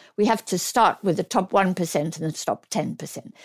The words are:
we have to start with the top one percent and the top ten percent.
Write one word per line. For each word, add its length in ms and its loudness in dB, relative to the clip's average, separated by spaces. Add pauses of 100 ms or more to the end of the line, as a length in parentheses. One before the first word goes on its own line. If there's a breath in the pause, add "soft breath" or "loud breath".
(160 loud breath)
we 100 2
have 200 0
to 120 -2
start 440 2
with 140 2
the 60 -2
top 300 -2
one 220 4
percent 440 -2
and 140 -4
the 120 -10
top 260 -4
ten 260 -4
percent. 380 -14 (100)